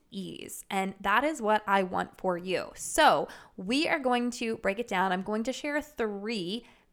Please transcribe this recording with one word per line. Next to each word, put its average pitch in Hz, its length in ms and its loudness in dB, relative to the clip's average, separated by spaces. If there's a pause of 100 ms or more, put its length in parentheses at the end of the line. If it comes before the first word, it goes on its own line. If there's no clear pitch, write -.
ease. - 600 -12
And 196 300 0
that 208 240 4
is 302 160 -2
what 214 260 2
I 196 160 4
want 185 340 -4
for 180 200 0
you. 175 380 -4
So 202 520 4 (300)
we 247 320 0
are 330 100 2
going 247 320 0
to 226 280 -4
break 196 200 -2
it 233 80 -4
down. 190 240 2
I'm 185 100 0
going 214 220 -2
to 254 80 -2
share 294 300 -4
three 214 840 -4 (300)